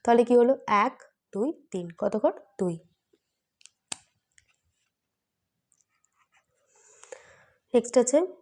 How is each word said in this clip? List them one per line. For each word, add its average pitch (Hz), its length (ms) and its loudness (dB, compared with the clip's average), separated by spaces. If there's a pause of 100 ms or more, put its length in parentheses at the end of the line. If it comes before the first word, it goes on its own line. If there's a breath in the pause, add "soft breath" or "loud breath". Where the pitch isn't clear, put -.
তাহলে 240 240 4
কি 247 100 0
হলো? 240 180 4 (240)
এক, 233 180 0 (360)
দুই, 220 180 -4 (200)
তিন, 180 160 -8 (120)
কত - 200 -4
ঘর? 294 160 0 (240)
দুই। 175 180 -4 (4000 loud breath)
নেক্সট 240 240 0
আছে 247 200 2 (240)